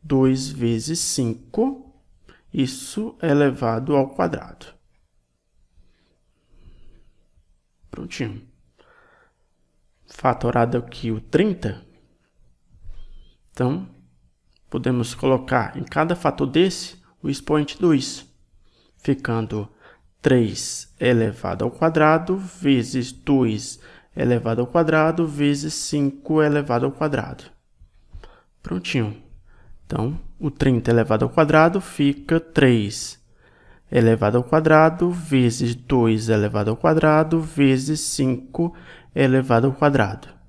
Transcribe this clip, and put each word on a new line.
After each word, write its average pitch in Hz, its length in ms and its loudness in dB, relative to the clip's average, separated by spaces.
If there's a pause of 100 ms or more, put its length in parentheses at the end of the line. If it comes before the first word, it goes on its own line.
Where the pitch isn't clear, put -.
Dois 131 480 2
vezes 120 480 -4
cinco, - 920 -4 (640)
isso - 720 -6
elevado 135 720 0
ao 135 140 0
quadrado. - 560 -6 (3250)
Prontinho. - 560 -12 (1600)
Fatorado 123 680 -2
aqui 117 340 -8
o 110 80 -6
trinta. 180 640 -2 (1700)
Então, 147 380 -4 (800)
podemos 123 460 -4
colocar 131 640 0
em 123 60 -8
cada 160 300 -2
fator 143 320 -2
desse 180 560 -2 (200)
o 143 80 -4
expoente 147 500 -2
dois, 151 480 0 (680)
ficando 113 720 -4 (520)
três - 800 0
elevado 113 640 0
ao 120 60 -2
quadrado 160 680 2
vezes 131 760 -2
dois 117 680 -2 (380)
elevado 120 440 0
ao 123 60 0
quadrado 160 600 2
vezes 147 480 -2
cinco 147 680 -2
elevado 143 440 0
ao 135 60 -2
quadrado. 143 520 -6 (1160)
Prontinho. 123 600 -6 (640)
Então, 131 340 -4 (220)
o 147 100 -4
trinta 127 400 0
elevado 113 340 2
ao 123 60 -2
quadrado 160 500 4
fica 151 600 -2
três 120 800 0 (720)
elevado 113 460 4
ao 123 40 2
quadrado 160 680 4
vezes 131 640 0
dois 113 560 2
elevado 104 400 2
ao 113 60 -2
quadrado 156 640 2
vezes 143 600 0
cinco 139 760 -2 (400)
elevado 131 520 2
ao 135 80 0
quadrado 123 540 0 (200)